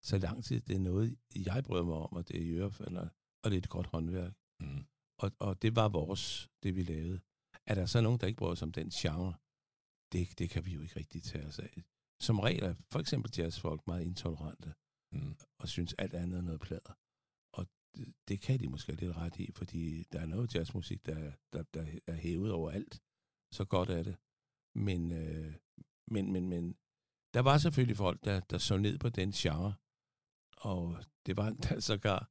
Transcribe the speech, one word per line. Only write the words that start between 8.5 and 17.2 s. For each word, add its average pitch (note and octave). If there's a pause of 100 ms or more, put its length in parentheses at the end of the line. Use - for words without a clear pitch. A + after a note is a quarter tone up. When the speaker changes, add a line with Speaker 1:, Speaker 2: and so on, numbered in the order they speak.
Speaker 1:
sig F2
om E2
den E2
genre? F2 (800)
Det, F2+
det E2+
kan E2
vi F#2
jo D2
ikke D#2
rigtig D#2+
tage D2+
os -
af. - (540)
Som A2
regel G#2+
er F2 (180)
for -
eksempel -
jazzfolk E2
meget F2
intolerante, D#2+ (420)
Speaker 2:
Mm. D2 (260)
Speaker 1:
og -
synes -
alt -
andet F2
er F2
noget D#2+
pladder. - (640)